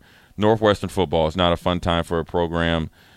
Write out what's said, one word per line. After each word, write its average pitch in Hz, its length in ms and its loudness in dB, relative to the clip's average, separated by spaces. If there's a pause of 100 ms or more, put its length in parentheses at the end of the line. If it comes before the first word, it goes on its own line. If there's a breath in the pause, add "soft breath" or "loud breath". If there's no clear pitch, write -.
(360 soft breath)
Northwestern 104 540 2
football. 80 380 0
It's 80 80 -6
not 87 180 2
a 80 40 0
fun 87 220 -2
time 85 240 -2
for 85 140 -4
a 78 80 -4
program 85 640 -2 (280 soft breath)